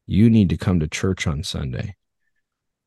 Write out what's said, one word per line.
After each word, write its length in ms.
you 240
need 200
to 60
come 240
to 80
church 380
on 160
Sunday." 460
Uh, 40